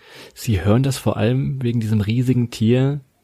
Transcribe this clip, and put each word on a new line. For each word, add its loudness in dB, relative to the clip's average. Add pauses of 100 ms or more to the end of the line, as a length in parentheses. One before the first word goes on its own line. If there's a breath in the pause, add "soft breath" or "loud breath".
(340 loud breath)
sie -2
hören 4
das 0
vor -2
allem -2
wegen -2
diesem 0
riesigen 0
Tier, 2 (220)